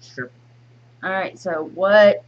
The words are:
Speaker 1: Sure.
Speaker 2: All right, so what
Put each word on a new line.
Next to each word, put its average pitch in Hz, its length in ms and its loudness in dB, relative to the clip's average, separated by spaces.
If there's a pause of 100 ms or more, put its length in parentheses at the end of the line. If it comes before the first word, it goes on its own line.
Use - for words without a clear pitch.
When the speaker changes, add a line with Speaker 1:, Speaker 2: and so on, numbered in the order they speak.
Speaker 1:
Sure. - 280 -16 (720)
Speaker 2:
All 185 80 -8
right, 190 280 -8
so 160 360 -8
what 202 540 2